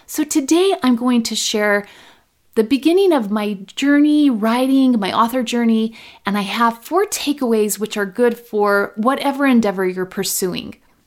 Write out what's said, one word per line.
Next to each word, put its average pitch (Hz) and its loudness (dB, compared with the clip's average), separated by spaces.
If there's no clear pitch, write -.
So - -4
today 320 0
I'm 254 2
going 240 0
to 226 -8
share 208 -2
the 226 2
beginning 330 2
of 220 0
my 208 -4
journey, 294 4
writing, 254 2
my 190 -4
author 233 0
journey, 226 0
and 196 -2
I 208 -2
have 226 -2
four 370 0
takeaways 226 -2
which 208 -6
are 208 -2
good 233 0
for 202 0
whatever 269 0
endeavor 208 2
you're 185 -4
pursuing. 185 -6